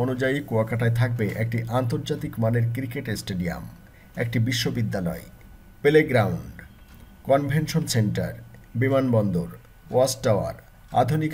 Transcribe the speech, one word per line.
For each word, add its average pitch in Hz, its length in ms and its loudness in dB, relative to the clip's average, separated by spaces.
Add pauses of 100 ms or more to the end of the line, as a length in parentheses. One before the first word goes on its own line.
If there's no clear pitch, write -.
অনুযায়ী 131 340 0 (100)
কুয়াকাটায় 117 520 2
থাকবে 120 260 2 (180)
একটি 117 160 -2 (200)
আন্তর্জাতিক 143 540 -2 (100)
মানের 117 300 2
ক্রিকেট 131 320 -6 (160)
স্টেডিয়াম, 87 420 -4 (600)
একটি 120 140 -2 (100)
বিশ্ববিদ্যালয়, 107 800 -2 (580)
প্লেগ্রাউন্ড, 123 720 2 (760)
কনভেনশন 143 560 2 (100)
সেন্টার, 101 400 0 (460)
বিমানবন্দর, 117 720 2 (420)
ওয়াচ 127 220 4 (100)
টাওয়ার, 92 320 2 (460)
আধুনিক 156 320 0